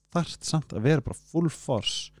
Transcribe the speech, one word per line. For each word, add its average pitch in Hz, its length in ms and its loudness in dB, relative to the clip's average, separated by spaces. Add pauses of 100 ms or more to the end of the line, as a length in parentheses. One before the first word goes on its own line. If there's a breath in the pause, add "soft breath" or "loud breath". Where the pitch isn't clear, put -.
(140)
þarft - 320 -2
samt - 280 0
að 110 100 -2
vera 143 180 6
bara - 140 -6
full 165 340 0
force - 720 -2